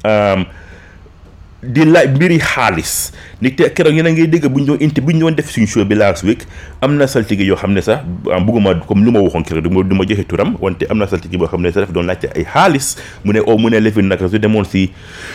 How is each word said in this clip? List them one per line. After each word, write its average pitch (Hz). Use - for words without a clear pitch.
ah, 104
di 127
laaj 156
mbiri 175
xaalis. -
Nit 131
te 151
keroog 156
yéen 160
a 165
ngi 160
dégg 160
bu 139
ñu 143
doon 147
inti-, 151
bu 147
ñu 160
doon 160
def 147
suñu 110
show 104
bi 101
last 101
week, 110
am 143
na 139
saltige 104
yoo 95
xam 98
ne 98
sax, 110
ah, 92
bugguma, 101
comme 101
lu 120
ma 107
waxoon 85
keroog, 80
du 87
ma, 95
du 95
ma 95
joxe 101
turam, 104
wante 92
am 110
na 101
saltige 87
boo 85
xam 87
ne 87
sax 98
dafa 85
doon 87
laajte 90
ay 82
xaalis. 160
Mu 101
ne, 107
oh, 113
mu 113
ne 113
lifin 107
nag 92
su 104
demoon 107
si, 95